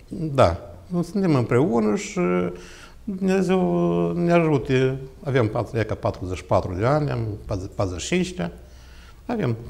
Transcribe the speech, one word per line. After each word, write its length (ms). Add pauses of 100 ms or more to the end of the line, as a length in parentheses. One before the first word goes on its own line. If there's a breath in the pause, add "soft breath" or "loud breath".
Da. 500 (540)
Suntem 240
împreună 600
și 240 (840 loud breath)
Dumnezeu 1080
ne 200
ajute. 680 (260)
Avem 240
patru, 300
e 60
ca 120
patruzeci 420
și 60
patru 300
de 120
ani, 260
am 80 (260)
patruzeci, 300
patruzeci 260
și 60
cinci 260
de 80
ani. 100 (720 soft breath)
Avem, 300 (140)